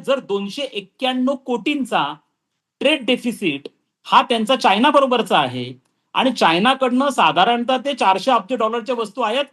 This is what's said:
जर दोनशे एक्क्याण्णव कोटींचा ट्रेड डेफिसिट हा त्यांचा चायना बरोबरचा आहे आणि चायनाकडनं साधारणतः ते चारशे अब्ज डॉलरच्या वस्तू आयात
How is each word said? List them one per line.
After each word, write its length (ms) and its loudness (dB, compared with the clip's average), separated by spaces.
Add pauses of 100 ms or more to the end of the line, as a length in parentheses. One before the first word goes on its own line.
जर 120 0
दोनशे 440 -6
एक्क्याण्णव 720 -4
कोटींचा 800 -4 (680)
ट्रेड 240 2
डेफिसिट 600 -2 (380)
हा 160 6
त्यांचा 340 0
चायना 340 4
बरोबरचा 480 2
आहे 340 -2 (420)
आणि 180 2
चायनाकडनं 800 2
साधारणतः 680 2
ते 180 -4
चारशे 360 0
अब्ज 240 0
डॉलरच्या 400 -2
वस्तू 280 -6
आयात 300 -2